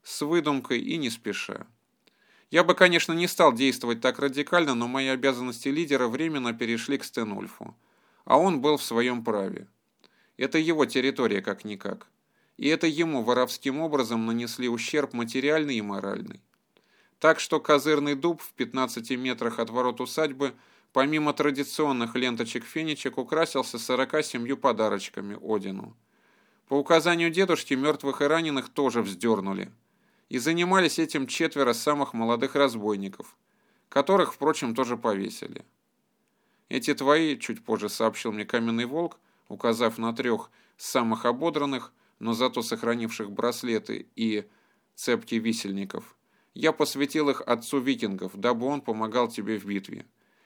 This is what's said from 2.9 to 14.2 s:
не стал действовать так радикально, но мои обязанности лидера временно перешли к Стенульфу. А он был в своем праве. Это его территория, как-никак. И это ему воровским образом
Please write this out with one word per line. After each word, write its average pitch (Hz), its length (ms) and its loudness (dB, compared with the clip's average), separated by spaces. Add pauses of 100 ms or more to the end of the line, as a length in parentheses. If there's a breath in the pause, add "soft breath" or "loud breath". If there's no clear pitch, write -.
не 170 140 2
стал 160 260 6
действовать 120 480 0
так 127 180 2
радикально, 143 560 0
но 120 140 -2
мои 135 180 -2
обязанности 127 600 -2
лидера 139 400 0
временно 131 420 -2
перешли 117 460 -2
к - 80 -10
Стенульфу. 101 680 -8 (520 soft breath)
А 127 120 6
он 170 220 4
был 147 160 2
в 135 80 -2
своем 120 400 0
праве. 104 460 -2 (640 soft breath)
Это 135 220 0
его 156 280 4
территория, 120 560 2
как-никак. 98 680 -8 (480)
И 135 100 -2
это 165 200 2
ему 156 360 0
воровским 127 560 0
образом 123 460 0